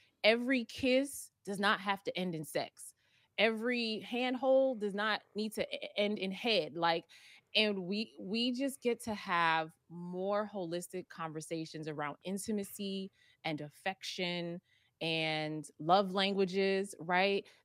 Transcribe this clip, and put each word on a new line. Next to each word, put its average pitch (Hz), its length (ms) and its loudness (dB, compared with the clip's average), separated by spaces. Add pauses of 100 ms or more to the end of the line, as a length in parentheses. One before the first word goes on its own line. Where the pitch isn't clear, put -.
(240)
every 240 420 4
kiss 269 640 0 (160)
does 196 120 -4
not 202 220 2
have 196 240 -2
to - 140 -4
end 180 160 -2
in 151 100 -6
sex. - 480 -6 (460)
Every 226 600 2
handhold 254 800 2
does 202 140 -2
not 208 280 0 (120)
need 214 200 -2
to 196 80 0
e-, - 340 -6
end 208 220 2
in 190 120 -2
head. 202 460 0
Like, 170 280 2 (520)
and 208 300 4
we, 208 340 -2
we 226 320 0
just 262 300 -2
get 233 220 0
to 220 100 -4
have 165 560 2 (180)
more 185 640 -2
holistic 175 540 -6
conversations 160 800 -8
around 147 360 -4
intimacy 196 840 -4 (340)
and 151 180 -4
affection 175 960 -4 (420)
and 156 640 0 (120)
love 185 340 4
languages, 196 880 2
right? 185 440 2 (200)